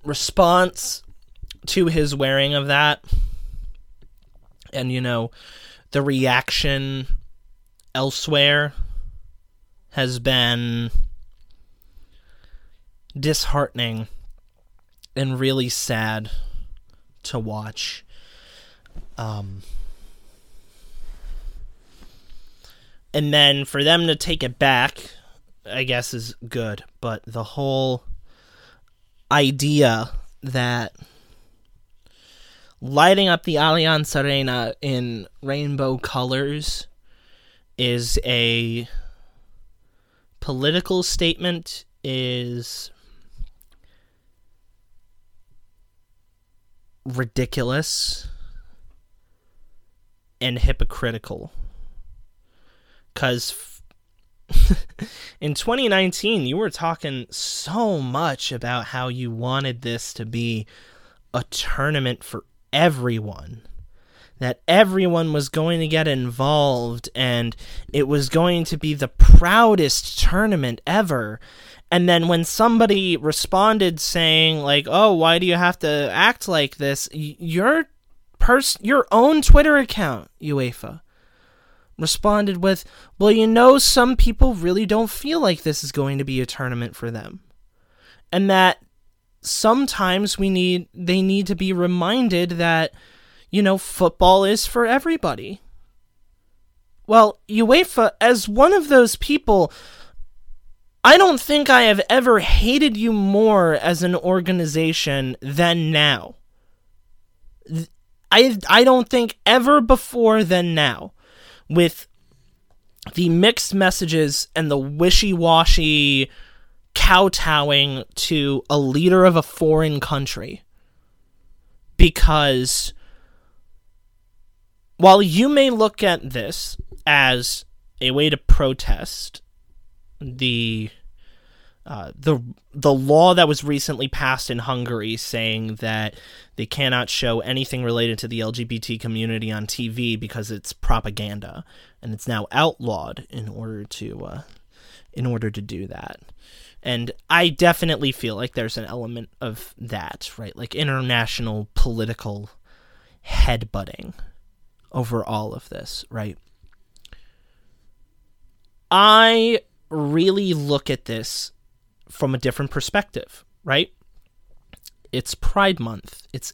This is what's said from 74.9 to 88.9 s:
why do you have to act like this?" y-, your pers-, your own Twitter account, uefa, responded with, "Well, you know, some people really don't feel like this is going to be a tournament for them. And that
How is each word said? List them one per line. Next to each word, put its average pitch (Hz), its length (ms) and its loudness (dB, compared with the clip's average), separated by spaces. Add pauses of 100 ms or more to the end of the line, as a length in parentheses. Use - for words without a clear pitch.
why 165 260 4
do 185 80 -2
you 175 80 2
have 175 260 0
to 147 320 -2
act 190 360 0
like 151 300 -2
this?" 139 360 -4
y-, 151 240 -12
your 202 500 0 (520)
pers-, 262 400 4
your 262 320 2
own 277 280 6
Twitter 294 360 10
account, 160 520 -4 (140)
uefa, 139 600 -6 (920)
responded 208 600 0
with, 185 280 0 (360)
"Well, 208 100 6
you 220 160 4
know, 247 320 8
some 254 380 2
people 247 380 6
really 180 320 -2
don't 214 240 0
feel 311 280 -4
like 190 240 0
this 151 220 -4
is 135 80 -10
going 139 260 -4
to 139 60 -4
be 131 160 -4
a 123 60 -4
tournament 120 500 -8
for 117 160 -10
them. 113 260 -14 (920)
And 196 180 2
that 185 320 2 (580)